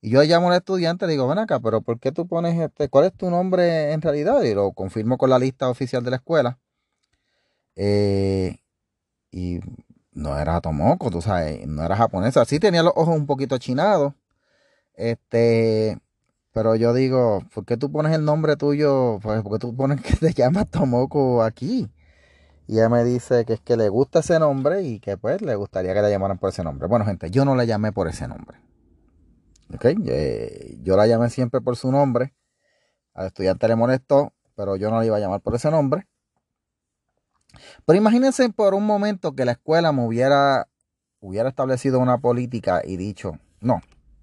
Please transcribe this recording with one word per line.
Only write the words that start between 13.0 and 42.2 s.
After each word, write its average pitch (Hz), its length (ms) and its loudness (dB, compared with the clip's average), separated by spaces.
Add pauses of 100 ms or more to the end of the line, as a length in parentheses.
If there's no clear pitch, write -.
un 147 120 -2
poquito 135 280 -2
achinados. 143 580 0 (840)
Este, 113 1040 0 (540)
pero 113 220 2
yo 117 180 2
digo, 123 500 2 (100)
"¿Por 101 120 -10
qué 120 120 -2
tú 139 140 -4
pones 151 220 0
el 156 120 0
nombre 151 300 0
tuyo? 143 680 0
Pues, 110 220 -2
¿por 101 100 -6
qué 110 60 -2
tú 120 160 -8
pones 135 260 0
que - 140 -2
te 160 180 0
llamas 143 360 2
Tomoko 131 720 0
aquí?". 127 480 -4 (760)
Y 107 100 0
ella 113 120 6
me 120 140 2
dice 123 420 0
que 113 80 -2
es 110 80 -8
que 120 160 0
le 110 120 2
gusta 127 300 2
ese 160 200 0
nombre 147 440 0
y 117 160 -8
que, 98 180 -6
pues, 147 240 -4
le 143 140 -4
gustaría 95 380 -4
que 104 80 2
la 104 80 4
llamaran 98 300 -2
por 98 100 0
ese 92 140 -6
nombre. 73 240 -6
Bueno, 110 180 2
gente, 90 260 -6
yo 131 140 0
no 139 100 2
la 123 100 0
llamé 107 260 -2
por 98 160 -2
ese 76 200 -8
nombre. - 320 -16 (1120)
¿Ok? - 120 -4 (220)
Eh, 60 760 -6
yo 95 140 2
la 104 100 6
llamé 117 220 2
siempre 123 320 -4
por 123 160 -2
su 131 140 -4
nombre. 135 420 0 (800)
Al 92 140 -8
estudiante 95 400 -2
le 113 80 2
molestó, 127 580 2 (220)
pero 98 220 -4
yo 104 120 -2
no 113 100 0
la 113 60 0
iba 107 120 2
a - 20 0
llamar 101 220 -4
por 113 140 -4
ese 151 160 -2
nombre. 151 360 0 (1800)
Pero 165 120 4
imagínense 247 520 2
por 202 240 0
un 202 120 0
momento 202 500 -2
que 131 100 -2
la 120 80 0
escuela 160 380 0
me 131 140 0
hubiera, 135 640 2 (520)
hubiera 101 300 -4
establecido 131 500 0
una 127 200 2
política 120 640 0